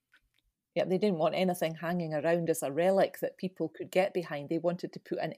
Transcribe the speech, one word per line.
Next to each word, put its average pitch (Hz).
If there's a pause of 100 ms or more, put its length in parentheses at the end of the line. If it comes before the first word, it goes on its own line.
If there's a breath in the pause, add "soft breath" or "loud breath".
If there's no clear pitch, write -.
(720 soft breath)
Yeah, -
they 185
didn't 180
want 156
anything 175
hanging 165
around 165
as 156
a 139
relic 185
that -
people 175
could -
get -
behind. 156
They 165
wanted 170
to -
put -
an 156